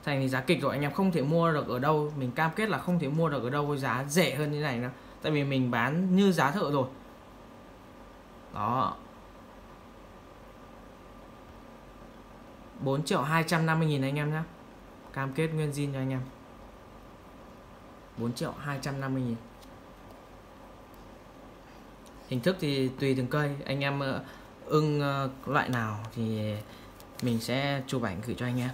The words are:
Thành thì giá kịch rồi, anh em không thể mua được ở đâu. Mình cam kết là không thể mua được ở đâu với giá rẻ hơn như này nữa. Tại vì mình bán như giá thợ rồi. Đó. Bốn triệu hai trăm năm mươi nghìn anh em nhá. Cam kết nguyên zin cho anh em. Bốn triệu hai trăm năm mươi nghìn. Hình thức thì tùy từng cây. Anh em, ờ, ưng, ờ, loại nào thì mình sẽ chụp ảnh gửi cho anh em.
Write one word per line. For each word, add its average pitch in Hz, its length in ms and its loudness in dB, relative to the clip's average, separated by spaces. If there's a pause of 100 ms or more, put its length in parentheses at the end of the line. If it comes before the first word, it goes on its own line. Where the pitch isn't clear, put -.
Thành 139 180 2
thì 131 80 4
giá 127 120 2
kịch 139 200 4
rồi, 135 100 2
anh 139 100 0
em 143 120 0
không 190 180 4
thể 165 100 4
mua 165 300 6
được 147 160 2
ở 123 120 0
đâu. 151 380 4
Mình 127 140 0
cam 160 240 2
kết 214 140 2
là 160 80 2
không 175 220 2
thể 143 80 2
mua 160 220 4
được 135 140 0
ở 120 60 0
đâu 143 160 2
với 147 120 0
giá 131 300 0
rẻ 143 280 4
hơn 147 160 0
như 147 100 0
này 139 160 0
nữa. 123 120 -2 (320)
Tại 156 100 2
vì 147 120 4
mình 131 280 4
bán 151 440 4
như 196 160 10
giá 147 200 4
thợ 160 200 2
rồi. 135 160 4 (1700)
Đó. 110 420 0 (3750)
Bốn 139 240 0
triệu 165 180 2
hai 160 220 4
trăm 160 220 2
năm 160 140 4
mươi 160 80 4
nghìn 143 140 2
anh 135 140 0
em 151 160 0
nhá. 156 120 -2 (680)
Cam 135 200 -2
kết 160 140 2
nguyên 156 240 0
zin 143 220 0
cho 135 60 -4
anh 131 100 0
em. 131 120 0 (2000)
Bốn 117 160 -2
triệu 151 260 -4
hai 143 220 -4
trăm 139 200 -4
năm 135 120 0
mươi 131 100 2
nghìn. 117 120 0 (3000)
Hình 127 120 -2
thức 185 200 2
thì 139 300 2
tùy 135 260 2
từng 127 120 0
cây. 147 280 2 (100)
Anh 139 180 0
em, 139 160 0
ờ, 135 240 -2 (420)
ưng, 151 360 4
ờ, 139 280 0 (160)
loại 139 240 2
nào 113 280 0 (180)
thì 110 400 0 (680)
mình 117 180 2
sẽ 135 480 0
chụp 127 160 0
ảnh 98 220 -2
gửi 120 140 -2
cho 120 60 -2
anh 123 140 0
em. 123 140 0